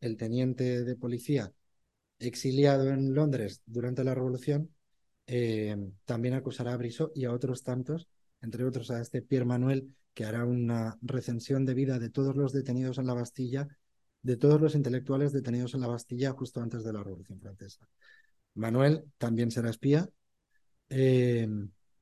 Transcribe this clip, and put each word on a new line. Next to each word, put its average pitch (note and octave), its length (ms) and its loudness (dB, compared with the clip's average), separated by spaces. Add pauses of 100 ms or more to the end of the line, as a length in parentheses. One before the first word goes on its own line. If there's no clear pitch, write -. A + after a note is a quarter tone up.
el A#2 160 -4
teniente B2 680 0
de B2 120 -4
policía A#2+ 560 -2 (680)
exiliado C3+ 680 4
en C3+ 240 0
Londres C3 520 0
durante B2 380 -4
la C3 120 0
Revolución, C3 560 -2 (560)
eh, A2 500 0 (280)
también A#2+ 280 0
acusará B2+ 400 -4
a B2 40 -4
Brissot A#2+ 380 -4
y C3 100 -2
a A#2+ 60 0
otros B2 320 -2
tantos, B2+ 440 -4 (340)
entre A#2 220 -6
otros A#2+ 280 -4
a A#2 100 -2
este A#2 200 -6
Pierre B2+ 240 2
Manuel, B2+ 480 2 (200)
que A2 120 -8
hará A#2 200 -2
una A#2 560 0
recensión B2+ 640 -2
de C3 80 0
vida C3 260 0
de A2+ 100 -4
todos C3+ 260 0
los C3+ 180 0
detenidos B2+ 440 -2
en C3 80 -2
la B2 80 0
Bastilla, B2 540 -4 (560)
de B2+ 140 0
todos D3 220 8
los D3+ 160 4
intelectuales C3+ 560 2
detenidos B2 420 -2
en C3 80 -2
la A#2+ 60 -2
Bastilla B2 440 -2
justo C3 300 -6
antes A#2 220 -6
de A2 100 -4
la G2+ 100 -6
Revolución F#2+ 360 -12
Francesa. G2 480 -18 (680)
Manuel C3 480 4 (140)
también A#2 340 2
será A#2 180 -2
espía, C#3+ 400 2 (800)
eh, B2+ 580 4 (540)